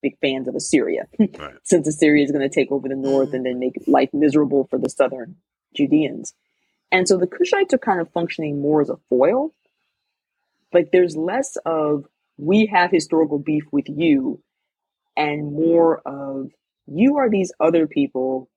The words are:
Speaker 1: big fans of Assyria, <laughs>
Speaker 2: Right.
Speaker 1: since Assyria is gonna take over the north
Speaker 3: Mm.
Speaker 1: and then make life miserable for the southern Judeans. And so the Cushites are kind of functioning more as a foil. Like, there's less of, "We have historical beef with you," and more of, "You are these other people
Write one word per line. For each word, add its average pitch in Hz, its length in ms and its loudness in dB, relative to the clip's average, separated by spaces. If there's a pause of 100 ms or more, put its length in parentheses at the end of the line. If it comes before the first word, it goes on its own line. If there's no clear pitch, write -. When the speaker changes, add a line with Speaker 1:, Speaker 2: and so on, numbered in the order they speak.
Speaker 1:
big - 180 -4
fans 131 260 -2
of 127 80 -8
Assyria, - 580 -2
<laughs> - 60 -20
Speaker 2:
Right. 78 440 -2
Speaker 1:
since 156 260 2
Assyria 147 360 4
is 139 80 -4
gonna 139 180 -2
take 139 200 0
over 135 180 -4
the 135 80 -6
north 135 340 0
Speaker 3:
Mm. 139 60 -8
Speaker 1:
and 127 100 -4
then 123 120 -4
make 127 180 -6 (100)
life 135 260 2
miserable 143 560 2
for 131 100 -4
the 127 120 -2
southern 127 460 -4 (380)
Judeans. 147 600 -2 (580)
And 180 160 2
so 196 80 4
the 180 100 0
Cushites 370 460 0
are 254 60 2
kind 190 220 -2
of 165 120 -6
functioning 156 480 -4
more 151 220 2
as 131 80 -2
a - 80 -8 (100)
foil. 202 460 2 (1200)
Like, 175 200 2
there's 180 240 4
less 190 480 -4
of, 151 400 -2 (320)
"We 202 300 2
have 196 240 2
historical 160 480 0
beef 151 340 -2
with 143 160 -2
you," 143 520 0 (760)
and 147 380 -4
more 165 520 4
of, 139 460 -10 (340)
"You 220 300 2
are 269 140 0
these 190 280 -2
other 165 300 0
people 131 680 -4